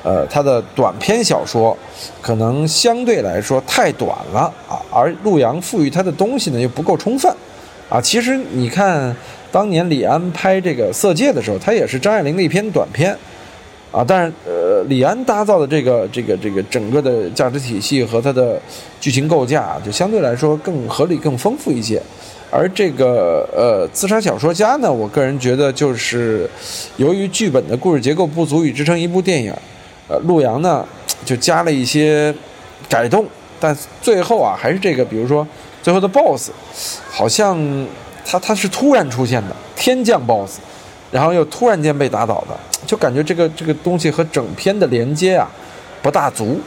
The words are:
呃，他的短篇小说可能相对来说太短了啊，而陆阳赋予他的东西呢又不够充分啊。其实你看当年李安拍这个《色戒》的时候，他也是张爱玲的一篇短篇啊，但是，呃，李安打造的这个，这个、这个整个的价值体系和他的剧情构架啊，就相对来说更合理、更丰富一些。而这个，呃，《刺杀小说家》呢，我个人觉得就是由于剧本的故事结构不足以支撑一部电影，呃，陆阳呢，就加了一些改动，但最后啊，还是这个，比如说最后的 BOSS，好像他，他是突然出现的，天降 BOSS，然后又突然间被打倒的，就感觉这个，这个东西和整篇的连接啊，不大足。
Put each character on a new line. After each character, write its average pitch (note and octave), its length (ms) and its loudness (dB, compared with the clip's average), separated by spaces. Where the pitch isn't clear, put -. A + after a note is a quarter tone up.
呃， E2 240 2
他 D3 160 0
的 C3 180 2
短 G#2+ 240 2
篇 A3 240 0
小 D3+ 220 0
说 A2+ 320 0
可 A#2 140 -2
能 B2 320 0
相 A#3 380 0
对 G#3+ 160 2
来 F#2+ 180 -2
说 C4 280 0
太 G3+ 240 2
短 A2 180 -2
了 C3 200 0
啊， - 220 -8
而 C#3 240 2
陆 G3+ 140 2
阳 C3 240 2
赋 F3+ 220 -2
予 C#3 80 2
他 E3 100 -2
的 F#3 100 -2
东 A3 280 0
西 F3+ 100 -4
呢 B2 100 -2
又 B2 80 0
不 A#2+ 140 -6
够 F3 160 2
充 A#3 220 -2
分 F4+ 120 4
啊。 A#2+ 140 0
其 G#3 180 0
实 B3 160 0
你 B2 160 -2
看 D3 480 0
当 G#3 180 2
年 F3 180 2
李 C#3+ 140 2
安 D#3+ 300 2
拍 F#3+ 280 2
这 F3+ 140 -2
个 C3 200 0
《色 G3 200 2
戒》 A#3 200 2
的 C#3+ 60 0
时 G#2+ 120 -4
候， G2 80 -2
他 G3 120 0
也 D#3+ 140 2
是 B2+ 140 -4
张 G3+ 120 0
爱 G#3 120 2
玲 D3 120 0
的 F#3+ 60 0
一 E3+ 60 2
篇 G3 240 0
短 A#2+ 200 0
篇 D3 240 0
啊， A#2 160 0
但 F#3 180 4
是， D#3+ 80 -4
呃， F2 380 2
李 C3 180 2
安 G#3+ 200 0
打 G#3+ 220 0
造 G3+ 140 4
的 C#3+ 80 2
这 D3 160 0
个， A#2+ 240 2
这 A#2 160 -6
个、 G#2 140 0
这 G#2 120 -4
个 G2 140 -2
整 G#2+ 260 -4
个 C3+ 100 2
的 A#2+ 300 0
价 B2+ 180 0
值 B2+ 120 -4
体 A#2 200 -6
系 C3 240 -2
和 A2+ 160 0
他 C3+ 140 0
的 A#2+ 260 2
剧 - 120 -2
情 C3+ 160 0
构 D#3 180 2
架 C3+ 160 0
啊， D#2+ 240 -6
就 G#2 60 -6
相 F3 180 -2
对 A3 120 0
来 B2 140 0
说 D3+ 220 0
更 D3+ 320 -4
合 C#3 160 0
理、 F3 120 0
更 C3+ 200 -2
丰 A3 180 -2
富 - 160 -4
一 B2 80 0
些。 A2 220 -2
而 C#3 200 2
这 F#3+ 220 0
个， A#2 640 2
呃， G2+ 360 2
《刺 - 160 -4
杀 G#3+ 120 2
小 E3 180 0
说 C#3+ 160 2
家》 G#3+ 260 2
呢， A3 120 2
我 A2 160 0
个 C3+ 160 0
人 C3+ 160 0
觉 B2 160 2
得 C#3 160 2
就 C3 220 0
是 A2+ 560 -2
由 D3 160 4
于 G3 140 -2
剧 G3 220 -2
本 B2+ 180 2
的 A2+ 100 -2
故 F3+ 160 0
事 C3+ 80 2
结 C3+ 140 2
构 F3+ 100 2
不 D#3+ 200 -2
足 D3+ 200 2
以 C#3 60 0
支 C3 120 -4
撑 E3+ 160 2
一 E3+ 80 -2
部 F3+ 140 0
电 E3+ 200 0
影， G#2 120 -6
呃， - 80 0
陆 E3 220 2
阳 B2 200 2
呢， E3 240 0
就 C3+ 140 -2
加 E3 260 2
了 E3 80 0
一 C3 140 0
些 D3+ 500 2
改 A#2+ 180 2
动， G3+ 180 2
但 D3+ 140 2
最 G#3 200 4
后 G#3+ 200 2
啊， G2+ 180 2
还 C#3+ 140 0
是 F#3+ 40 0
这 F#3+ 160 0
个， B2+ 120 2
比 G#2+ 100 -8
如 A2+ 100 -2
说 D3 220 0
最 F3 120 2
后 F#3+ 80 4
的 F#3+ 40 0
BOSS， F#3+ 460 2
好 A2 200 0
像 G3 280 2
他， - 120 -2
他 G3+ 160 -2
是 G3 140 -2
突 C4+ 260 2
然 F3+ 160 4
出 B2 160 -2
现 A#2 180 0
的， F#2+ 120 -10
天 B3+ 260 0
降 G#3 240 4
BOSS， G2+ 320 0
然 C3 140 0
后 E3 80 4
又 E3+ 140 4
突 A#3+ 240 0
然 F#3 120 2
间 D3 160 2
被 C#3 120 2
打 A2 160 0
倒 G#2+ 240 -2
的， - 80 -8
就 G3+ 120 -2
感 C3+ 160 2
觉 C#3+ 100 0
这 D#3 100 -2
个， E3+ 160 2
这 D#3+ 160 -10
个 D#3 100 0
东 F3 220 -2
西 D#3+ 140 0
和 E3 140 -2
整 C#3 200 -2
篇 G3 220 0
的 F#3+ 100 4
连 B2 280 0
接 F#3 220 2
啊， A2+ 120 0
不 C#3 100 0
大 C#3+ 180 2
足。 A#2+ 380 -2